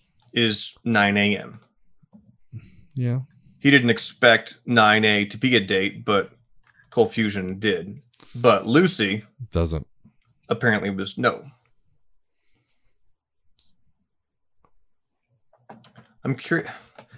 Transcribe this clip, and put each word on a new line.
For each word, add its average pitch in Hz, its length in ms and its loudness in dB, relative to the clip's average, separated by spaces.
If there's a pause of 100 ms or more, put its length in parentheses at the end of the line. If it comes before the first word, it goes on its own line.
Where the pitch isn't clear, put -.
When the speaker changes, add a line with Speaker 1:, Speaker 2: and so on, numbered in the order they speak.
(340)
Speaker 1:
is 113 420 -2 (100)
nine 104 320 2
A 101 180 2
M. - 240 -14 (1300)
Speaker 2:
Yeah. 127 280 -4 (380)
Speaker 1:
He 139 120 4
didn't 123 180 4
expect - 760 2
nine 110 380 4
A 104 220 2
to 101 120 -14
be 123 180 0
a 110 40 4
date, 98 460 -4
but 98 260 0 (600)
Cold 110 200 0
Fusion 98 480 -4
did. 98 420 -6 (340)
But 107 320 2
Lucy 113 580 0 (260)
Speaker 2:
doesn't. 82 360 -4 (600)
Speaker 1:
apparently 107 440 -2
was, 95 260 -10
no. 113 260 -2 (4000)
I'm 131 120 -4
curious. - 360 -6 (460)